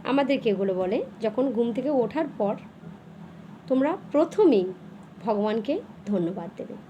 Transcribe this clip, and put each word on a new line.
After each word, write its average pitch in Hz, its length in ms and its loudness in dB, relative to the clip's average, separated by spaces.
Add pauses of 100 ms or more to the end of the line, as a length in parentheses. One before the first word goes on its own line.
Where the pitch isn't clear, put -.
আমাদেরকে 262 460 2
এগুলো 190 240 2
বলে, 185 320 0 (160)
যখন 247 300 0
ঘুম 233 220 0
থেকে 262 160 -2
ওঠার 277 360 2 (120)
পর 208 180 2 (1120)
তোমরা 277 300 2 (140)
প্রথমেই 302 540 6 (600)
ভগবানকে 220 560 0 (240)
ধন্যবাদ 180 520 -2
দেবে। - 160 -10 (160)